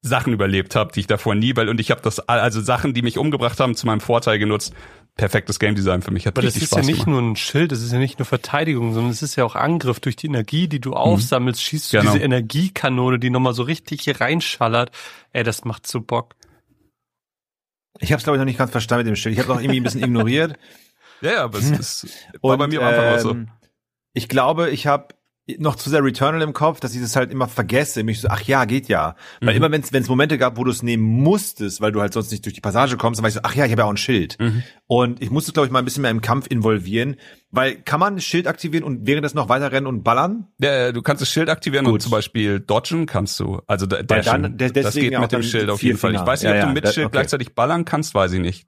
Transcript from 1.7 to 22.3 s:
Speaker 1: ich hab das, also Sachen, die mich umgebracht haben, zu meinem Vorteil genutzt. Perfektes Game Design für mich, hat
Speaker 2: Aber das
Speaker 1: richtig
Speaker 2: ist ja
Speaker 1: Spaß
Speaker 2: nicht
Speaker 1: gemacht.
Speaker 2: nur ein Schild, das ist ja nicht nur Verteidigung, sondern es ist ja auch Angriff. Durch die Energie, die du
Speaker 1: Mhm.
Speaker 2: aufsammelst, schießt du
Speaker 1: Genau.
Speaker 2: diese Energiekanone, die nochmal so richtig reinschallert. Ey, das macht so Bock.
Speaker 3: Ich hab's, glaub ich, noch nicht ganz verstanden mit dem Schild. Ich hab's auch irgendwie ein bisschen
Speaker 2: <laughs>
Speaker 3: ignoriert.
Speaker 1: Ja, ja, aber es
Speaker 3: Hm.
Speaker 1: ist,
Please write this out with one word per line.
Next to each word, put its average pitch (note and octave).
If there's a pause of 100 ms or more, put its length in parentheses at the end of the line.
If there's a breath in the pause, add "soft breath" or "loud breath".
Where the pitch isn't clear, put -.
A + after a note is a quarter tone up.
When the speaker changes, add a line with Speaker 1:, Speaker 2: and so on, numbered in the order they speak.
Speaker 1:
ich G#2+
hab -
das, G#2+
also A2+
Sachen, B2+
die A#2+
mich A#2+
umgebracht C3+
haben, B2+
zu -
meinem G#2+
Vorteil A#2
genutzt. G#2 (420 loud breath)
Perfektes G2+
Game G#2
Design F#2+
für -
mich, F#2+
hat G2+
Speaker 2:
Aber B2
das A2+
Speaker 1:
richtig G#2
Speaker 2:
ist -
ja D#3+
Speaker 1:
Spaß C3+
Speaker 2:
nicht C3+
Speaker 1:
gemacht. -
Speaker 2:
nur C#3
ein A2+
Schild, D3+
das A#2+
ist A#2
ja B2
nicht C3
nur B2+
Verteidigung, C3
sondern A#2
es A2+
ist D3
ja B2+
auch A2
Angriff. C#3
Durch B2+
die -
Energie, D3
die D3
du C3
Speaker 1:
Mhm. -
Speaker 2:
aufsammelst, B2
schießt -
du A2
Speaker 1:
Genau. G#2
Speaker 2:
diese C#3
Energiekanone, B2+
die B2
nochmal B2+
so B2
richtig -
reinschallert. B2 (400 loud breath)
Ey, B2
das A2
macht A2+
so A#2+
Bock. A#2 (1600 soft breath)
Speaker 3:
Ich -
hab's, C3
glaub D3
ich, C3+
noch C3+
nicht C3
ganz B2+
verstanden A#2+
mit A2
dem -
Schild. A2+
Ich G#2+
hab's B2+
auch B2+
irgendwie C3
ein B2
bisschen A2+
Speaker 2:
<laughs> -
Speaker 3:
ignoriert. B2+ (640 soft breath)
Speaker 1:
Ja, D#3+
ja, G#3+
aber G#2
es C3
Speaker 3:
Hm. D3
Speaker 1:
ist, - (340 loud breath)